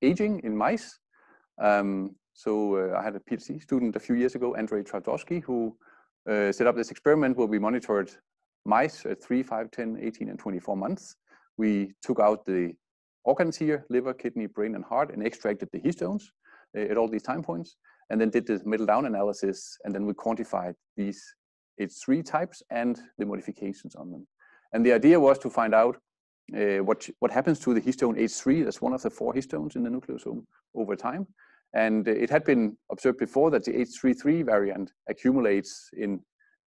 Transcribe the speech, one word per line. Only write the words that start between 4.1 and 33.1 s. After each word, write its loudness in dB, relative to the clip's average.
years 2
ago, -2
Andrei -4
Twardowski, -6
who, -4
uh, 2
set 2
up 4
this -4
experiment 2
where 2
we 2
monitored 0
mice 0
at -6
three, 0
five, -6
ten, -6
eighteen, -6
and -12
twenty-four -6
months. -6
We 2
took -2
out 4
the -2
organs 2
here, -2
liver, 0
kidney, -6
brain, -4
and -10
heart, -2
and -8
extracted -4
the -8
histones, -2
uh, -6
at -2
all 2
these -4
time -6
points, -10
and 0
then 4
did 0
the 0
middle -2
down 2
analysis, -2
and -6
then -4
we -2
quantified -4
these -6
H -6
three 0
types -6
and -2
the -4
modifications -10
on -16
them. -16
And 2
the 8
idea 8
was 6
to -6
find 0
out, 6
uh, 2
what, 0
what 0
happens 0
to 2
the 4
histone 0
H 0
three, 2
that's -4
one -2
of -6
the -2
four -4
histones -6
in -2
the -2
nucleosome, -8
over -4
time. -6
And, 2
uh, 4
it 0
had 2
been 2
observed 0